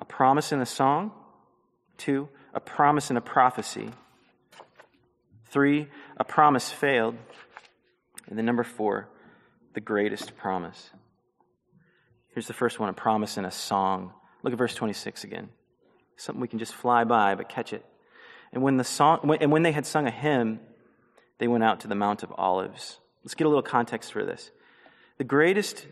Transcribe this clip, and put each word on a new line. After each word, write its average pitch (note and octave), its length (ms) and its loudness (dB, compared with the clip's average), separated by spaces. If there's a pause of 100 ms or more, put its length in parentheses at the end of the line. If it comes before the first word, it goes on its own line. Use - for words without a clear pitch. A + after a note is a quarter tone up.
a - 60 -12
promise C#3 460 2
in C#3 100 0
a A#2+ 40 -2
song. D3+ 460 0 (840)
Two, C#3 320 -4 (240)
a - 60 -4
promise D3 500 2
in B2+ 60 0
a A#2 40 0
prophecy. A2+ 720 0 (1600)
Three, C#3+ 380 2 (280)
a - 80 -2
promise D3 460 4
failed. A#2+ 460 2 (1120)
And G#2+ 80 -10
then A2+ 80 -2
number A#2+ 200 0
four, G#2 440 -4 (640)
the - 80 -10
greatest G#2 560 -2
promise. F2+ 540 -8 (1400)
Here's A#2 140 -10
the A#2 40 -12
first - 280 -2
one, G#2+ 80 -2
a F2+ 40 -4
promise G#2+ 460 -2
in G2 60 -6
a F#2 60 -6
song. F#2+ 600 -2 (300)
Look B2+ 100 -2
at A#2 60 -4
verse A#2+ 160 0
twenty-six - 480 -6
again. F#2 260 -12 (680)
Something - 240 -10
we B2 80 -4
can A#2 100 -8
just A2 160 -8
fly A#2+ 300 2
by, G#2+ 320 4
but G2 120 -12
catch - 240 -8
it. - 120 -12 (680)
And B2+ 100 -4
when C3+ 140 4
the B2+ 80 2
song, D3+ 380 4
when, D3 180 2
and D3 120 4
when D#3+ 100 4
they E3 100 4
had D3 140 -4
sung D3+ 200 0
a C#3 40 0
hymn, B2 500 0 (800)
they A#2 100 -2
went A#2 160 2
out G#2+ 160 2
to A2+ 80 -12
the G#2+ 60 -4
Mount G2+ 280 -2
of - 140 -12
Olives. F#2+ 640 -4 (240)
Let's - 120 -16
get D#3 120 0
a - 20 4
little C#3+ 140 4
context A#2 500 -2
for G#2 120 -4
this. F2+ 260 -10 (680)
The C#3 60 -6
greatest E3+ 680 2